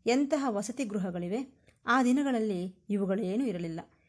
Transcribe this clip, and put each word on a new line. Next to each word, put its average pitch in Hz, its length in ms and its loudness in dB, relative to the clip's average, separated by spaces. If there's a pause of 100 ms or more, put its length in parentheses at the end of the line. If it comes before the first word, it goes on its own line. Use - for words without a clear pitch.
ಎಂತಹ 277 440 2
ವಸತಿ 220 360 -2
ಗೃಹಗಳಿವೆ, 190 800 -4 (200)
ಆ 247 180 4
ದಿನಗಳಲ್ಲಿ 226 720 0 (140)
ಇವುಗಳೇನೂ 196 560 0
ಇರಲಿಲ್ಲ. 170 340 -4 (300)